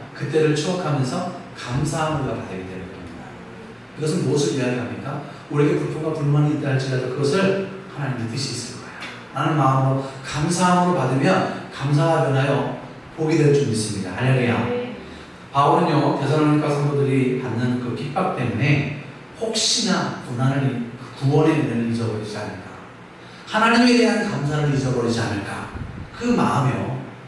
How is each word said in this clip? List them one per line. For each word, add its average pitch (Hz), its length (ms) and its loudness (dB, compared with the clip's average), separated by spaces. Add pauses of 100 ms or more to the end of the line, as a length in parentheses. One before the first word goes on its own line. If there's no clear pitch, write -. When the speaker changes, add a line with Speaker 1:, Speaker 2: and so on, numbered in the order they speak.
(140)
Speaker 1:
그때를 147 420 2
추억하면서 175 760 -2 (240)
감사함을 147 720 -2
받아야 110 200 -6
되기 95 140 -8
때문입니다. 92 340 -10 (1000)
이것은 147 280 0
무엇을 139 300 2
이야기합니까? 123 680 -4 (260)
우리에게 147 300 2
불평과 156 340 -2
불만이 143 460 4
있다 135 120 -2
할지라도 127 380 0
그것을 190 600 2 (260)
하나님의 120 340 -4
뜻이 - 220 -4
있을 - 300 -10
거야 - 120 -14 (400)
라는 151 240 0
마음으로 135 480 4 (200)
감사함으로 180 720 2
받으면 - 760 2
감사가 147 520 2
변하여 135 520 0 (400)
복이 156 200 2
될 143 160 6
줄 131 140 4
믿습니다. 104 480 -2
할렐루야. 120 500 2
Speaker 2:
네. - 300 -4 (560)
Speaker 1:
바울은요, 147 720 4
데살로니가 151 480 2
성도들이 139 720 2
받는 120 400 -2
그 - 140 -4
핍박 - 420 -2
때문에 120 680 0 (360)
혹시나 - 880 0
고난을, 131 560 0 (360)
그 135 60 0
구원의 151 360 6
은혜를 113 300 0
잊어버리지 107 460 -4
않을까, 95 300 -10 (800)
하나님에 233 500 6
대한 220 320 4
감사를 143 460 0
잊어버리지 120 440 0
않을까, 101 500 -4 (480)
그 - 80 -4
마음이요, 131 760 0 (260)